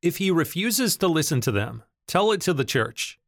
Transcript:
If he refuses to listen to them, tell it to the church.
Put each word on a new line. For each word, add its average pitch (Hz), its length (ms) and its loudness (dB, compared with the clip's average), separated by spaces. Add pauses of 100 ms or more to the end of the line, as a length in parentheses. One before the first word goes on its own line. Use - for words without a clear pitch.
If 170 160 0
he 190 140 2
refuses 196 640 0
to 190 100 2
listen 156 340 2
to 123 100 0
them, 113 320 -4 (240)
tell 208 260 2
it 190 80 -2
to 180 120 0
the 135 120 0
church. - 640 -4